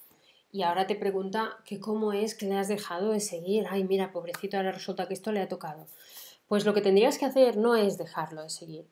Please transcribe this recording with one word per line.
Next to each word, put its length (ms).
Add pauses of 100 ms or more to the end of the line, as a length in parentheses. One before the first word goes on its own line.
(520)
y 120
ahora 240
te 80
pregunta 680
que 140
cómo 340
es 220
que 100
le 100
has 140
dejado 420
de 80
seguir. 500
Ay, 140
mira, 280
pobrecito, 460
ahora 140
resulta 360
que 60
esto 180
le 100
ha 80
tocado. 380 (600)
Pues 180
lo 80
que 80
tendrías 360
que 80
hacer 320
no 180
es 220
dejarlo 460
de 60
seguir, 420